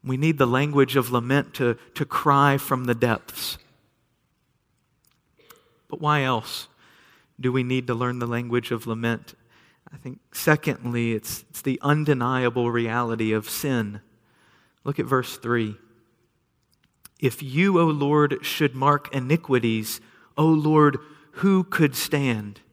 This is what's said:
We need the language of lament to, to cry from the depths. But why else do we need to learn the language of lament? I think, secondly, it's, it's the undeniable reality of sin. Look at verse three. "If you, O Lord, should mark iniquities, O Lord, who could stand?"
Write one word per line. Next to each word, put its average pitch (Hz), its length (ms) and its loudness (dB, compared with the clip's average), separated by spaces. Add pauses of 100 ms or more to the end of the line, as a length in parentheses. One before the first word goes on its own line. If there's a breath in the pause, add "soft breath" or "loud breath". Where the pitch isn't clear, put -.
We 131 120 -4
need 151 220 2
the 139 80 6
language 139 500 2
of 120 160 2
lament 123 440 0
to, 123 220 0 (180 loud breath)
to 143 100 -4
cry 139 520 4
from 127 280 -4
the 123 80 0
depths. - 640 -4 (2250 soft breath)
But - 100 -10
why 147 220 2
else 127 460 -4 (720 soft breath)
do 127 120 -2
we 127 120 0
need 123 240 -2
to 123 80 -2
learn 123 240 -4
the 120 80 -4
language 120 420 -4
of 113 160 -6
lament? 117 480 -4 (580 soft breath)
I 143 60 -20
think, 127 220 -16 (120)
secondly, 120 840 -2
it's, - 360 -8
it's - 140 -16
the 131 180 -4
undeniable 127 880 0
reality 113 640 -2
of 107 160 -4
sin. 110 520 -4 (840 soft breath)
Look 143 160 -6
at 113 80 -2
verse 127 300 -2
three. 117 400 -4 (1400)
"If 131 220 -2
you, 165 380 2
O 170 60 6
Lord, 147 600 2
should 135 300 -2
mark 143 380 2
iniquities, 123 840 0 (380 soft breath)
O 151 80 2
Lord, 151 540 4 (320 loud breath)
who 190 320 2
could 147 320 0
stand?" 113 680 -4 (120)